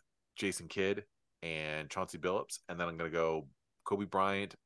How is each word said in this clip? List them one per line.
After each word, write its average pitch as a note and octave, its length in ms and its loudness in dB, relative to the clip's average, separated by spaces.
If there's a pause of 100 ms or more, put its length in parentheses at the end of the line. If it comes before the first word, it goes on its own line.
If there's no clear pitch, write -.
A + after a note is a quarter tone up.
(360)
Jason F2 320 -2
Kidd G2+ 360 0 (380)
and D#2 480 -4
Chauncey F2+ 280 -4
Billups, F2+ 500 0
and E2+ 100 -6
then F2 80 0
I'm E2 120 -4
gonna E2 120 -2
go D#2+ 380 2 (340)
Kobe G2+ 220 0
Bryant, G2 500 2 (120)